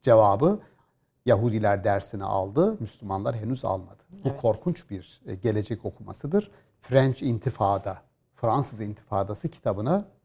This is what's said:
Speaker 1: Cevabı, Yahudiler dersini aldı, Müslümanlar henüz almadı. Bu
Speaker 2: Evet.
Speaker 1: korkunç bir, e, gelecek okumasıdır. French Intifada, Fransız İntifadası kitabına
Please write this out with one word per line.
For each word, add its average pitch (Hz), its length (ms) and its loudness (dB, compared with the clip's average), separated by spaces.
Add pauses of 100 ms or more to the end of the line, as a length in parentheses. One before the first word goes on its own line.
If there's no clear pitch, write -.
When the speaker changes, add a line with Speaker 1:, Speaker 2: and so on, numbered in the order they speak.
Speaker 1:
Cevabı, 113 580 6 (640)
Yahudiler 104 580 2
dersini 98 400 -2
aldı, 104 560 0
Müslümanlar 104 560 -6
henüz 117 300 -6
almadı. 95 320 -6 (140)
Bu 151 180 -6
Speaker 2:
Evet. 139 120 -8
Speaker 1:
korkunç 180 480 -2
bir, - 360 -14
e, 98 100 -8
gelecek 107 500 -2
okumasıdır. 143 680 -4 (300)
French 131 420 2
Intifada, 101 760 -2 (380)
Fransız 117 440 -2
İntifadası 104 680 -6
kitabına 120 560 -2 (200)